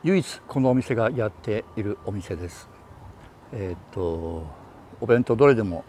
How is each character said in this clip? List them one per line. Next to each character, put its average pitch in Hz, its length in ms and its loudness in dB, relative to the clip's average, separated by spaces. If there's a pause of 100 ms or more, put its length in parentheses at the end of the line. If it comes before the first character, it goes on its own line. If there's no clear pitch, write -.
唯 185 160 4
一 - 280 -4
こ - 140 -2
の 131 100 4
お 127 40 4
店 127 200 0
が 113 160 2
や 117 180 -2
っ - 20 -2
て - 340 -6 (120)
い 110 60 -4
る 101 220 -4
お 101 80 -6
店 95 240 -6
で 87 120 -8
す。 - 200 -18 (840)
え 95 220 -6
ー - 200 -18
と、 82 500 -4 (560)
お 117 60 -4
弁 120 180 6
当 120 100 2
ど 135 120 6
れ 139 80 8
で 110 80 2
も 87 260 -4